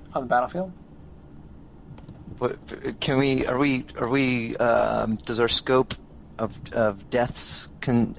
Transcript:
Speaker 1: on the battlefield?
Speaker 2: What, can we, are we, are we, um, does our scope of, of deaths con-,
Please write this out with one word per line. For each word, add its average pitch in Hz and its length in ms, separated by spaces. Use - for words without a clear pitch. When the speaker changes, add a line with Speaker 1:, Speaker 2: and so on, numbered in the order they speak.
Speaker 1:
on 139 100
the 120 40
battlefield? 127 440
Speaker 2:
What, - 600
can 135 180
we, 135 280
are 127 120
we, 135 260
are 123 100
we, 127 500
um, 113 580
does 113 240
our 117 80
scope 127 460
of, 113 140
of 104 360
deaths - 600
con-, 120 380